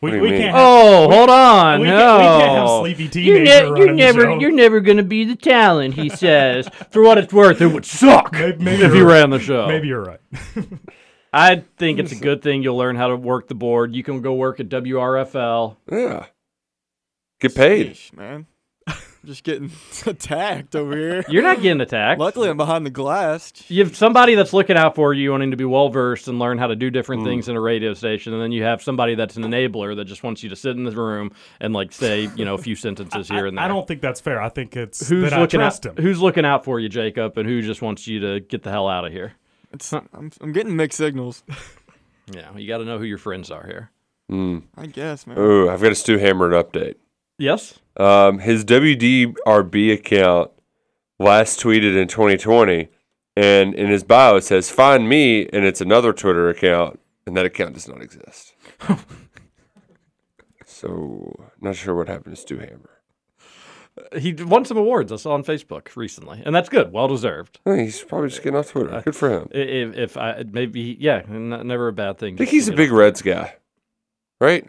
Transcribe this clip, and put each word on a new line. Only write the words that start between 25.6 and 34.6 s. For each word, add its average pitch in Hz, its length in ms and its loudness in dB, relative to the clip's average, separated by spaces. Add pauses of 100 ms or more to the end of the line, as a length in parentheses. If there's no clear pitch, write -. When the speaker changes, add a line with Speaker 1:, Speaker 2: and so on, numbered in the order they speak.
Speaker 3:
well-versed 127 600 -2
and 123 120 -8
learn 120 200 -4
how 123 80 -4
to 117 80 -4
do 123 160 -6
different 123 320 -8
Speaker 2:
Mm. 107 40 -8
Speaker 3:
things 107 220 -8
in 120 60 -8
a 117 60 -6
radio 113 340 -4
station, 110 380 -8
and 113 100 -8
then 113 80 -8
you 117 140 -6
have 117 180 -4
somebody 123 320 -4
that's 110 220 -8
an 113 80 -12
enabler 113 520 -6
that 104 100 -12
just 98 160 -20
wants 117 200 -12
you 113 60 -16
to 98 80 -16
sit 131 180 -10
in 123 100 -12
the 120 80 -8
room 104 400 -10 (280)
and, 107 140 -8
like, 98 180 -8
say, 107 420 -6
you 113 120 -8
know, 98 80 -6
a 95 40 -8
few 107 160 -10
sentences 98 560 -12
Speaker 1:
<laughs> - 0 -
I, 101 40 -10
Speaker 3:
here 101 120 -6
and 95 120 -10
there. 170 60 -6
Speaker 1:
I 185 40 -6
don't 190 180 -8
think 151 140 -12
that's 170 200 -8
fair. 127 220 -8
I 113 60 -8
think 120 260 -14